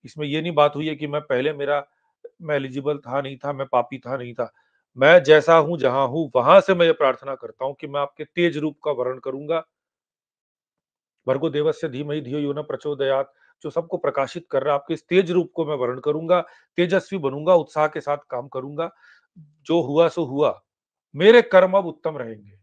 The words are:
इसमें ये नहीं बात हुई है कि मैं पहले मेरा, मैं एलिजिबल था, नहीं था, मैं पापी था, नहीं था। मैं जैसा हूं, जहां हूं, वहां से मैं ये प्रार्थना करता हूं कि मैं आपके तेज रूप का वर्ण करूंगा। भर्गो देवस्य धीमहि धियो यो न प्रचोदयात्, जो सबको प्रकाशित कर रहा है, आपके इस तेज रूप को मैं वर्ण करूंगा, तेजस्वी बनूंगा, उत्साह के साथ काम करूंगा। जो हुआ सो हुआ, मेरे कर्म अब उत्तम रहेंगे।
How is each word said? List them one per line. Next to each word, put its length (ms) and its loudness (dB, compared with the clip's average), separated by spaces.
इसमें 220 -10
ये 160 -4
नहीं 100 -6
बात 240 4
हुई 120 -4
है 80 -6
कि 100 -10
मैं 140 -4
पहले 320 -2
मेरा, 340 -4
मैं 140 -4
एलिजिबल 420 -4
था, 220 -6
नहीं 160 -10
था, 160 -10
मैं 140 -8
पापी 320 -2
था, 180 -10
नहीं 180 -12
था। 180 -8
मैं 260 8
जैसा 340 6
हूं, 200 2
जहां 320 0
हूं, 320 -2
वहां 200 8
से 140 0
मैं 120 4
ये 60 4
प्रार्थना 420 -2
करता 300 -12
हूं 100 -6
कि 120 -14
मैं 140 -6
आपके 240 -8
तेज 320 -2
रूप 280 -6
का 60 -2
वर्ण 280 -4
करूंगा। 460 -6
भर्गो 240 -2
देवस्य 380 -4
धीमहि 320 -8
धियो 180 -10
यो 140 -4
न 100 -8
प्रचोदयात्, 720 -4
जो 80 -10
सबको 260 -6
प्रकाशित 540 -6
कर 120 -2
रहा 120 0
है, 60 -2
आपके 140 -8
इस 140 -14
तेज 220 2
रूप 240 -2
को 120 -4
मैं 100 -6
वर्ण 240 -4
करूंगा, 400 0
तेजस्वी 420 -2
बनूंगा, 360 0
उत्साह 340 0
के 120 -6
साथ 180 -4
काम 180 -10
करूंगा। 420 -10
जो 420 -4
हुआ 280 2
सो 160 -4
हुआ, 380 -2
मेरे 260 8
कर्म 360 4
अब 80 0
उत्तम 300 -8
रहेंगे। 460 -14